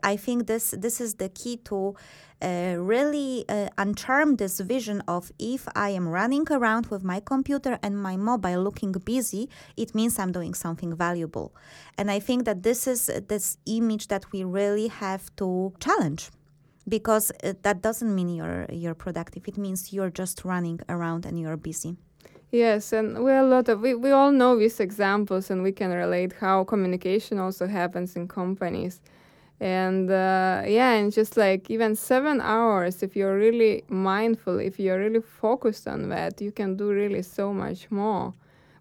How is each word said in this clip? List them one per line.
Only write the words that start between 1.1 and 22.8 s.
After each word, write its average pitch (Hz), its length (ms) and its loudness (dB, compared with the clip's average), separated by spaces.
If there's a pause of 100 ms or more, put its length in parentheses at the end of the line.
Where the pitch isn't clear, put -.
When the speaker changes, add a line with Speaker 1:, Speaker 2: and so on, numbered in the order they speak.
Speaker 1:
the 190 140 -6
key 240 260 -10 (140)
to, 196 260 -4 (460)
uh, 180 360 -2
really, 262 720 0
uh, 202 300 -2
uncharm 262 600 2
this 190 220 -2
vision 208 480 -4
of, 175 320 -4
"If 247 340 -6
I 202 180 0
am 180 180 -2
running 240 420 0
around 233 360 2
with 196 160 -6
my 185 180 -4
computer 269 600 -2
and 202 200 -2
my 190 160 -4
mobile 190 440 0
looking 196 300 -2
busy, 220 560 -4 (300)
it - 180 -4
means 226 240 0
I'm 185 140 -2
doing 175 200 -6
something 170 400 -6
valuable." 170 600 -4 (440)
And 202 140 0
I 202 80 0
think 247 240 0
that 202 200 -2
this 240 240 0
is, 247 220 0
uh, - 160 -4
this - 400 -4
image 220 440 0
that 196 240 -4
we 190 100 -4
really 202 460 0
have 190 480 -6
to 185 420 -2
challenge, 208 500 0 (560)
because, 214 460 2 (100)
uh, 190 200 -2
that 202 200 0
doesn't 220 320 -2
mean 180 140 0
you're, 170 420 -4
you're 170 260 -6
productive. 170 520 -10
It 202 100 -8
means 190 360 -6
you're 190 280 -4
just 185 220 -8
running 175 460 -4
around 170 360 -4
and 165 140 -6
you're 160 180 -4
busy. 160 380 -8 (580)
Speaker 2:
Yes, 226 380 2